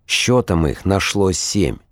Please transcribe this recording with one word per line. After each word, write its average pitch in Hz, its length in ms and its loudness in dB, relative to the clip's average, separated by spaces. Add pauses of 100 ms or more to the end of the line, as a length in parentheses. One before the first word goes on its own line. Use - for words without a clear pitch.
Счётом 107 600 0
их - 200 -4
нашлось 95 520 0
семь. 85 380 -2 (160)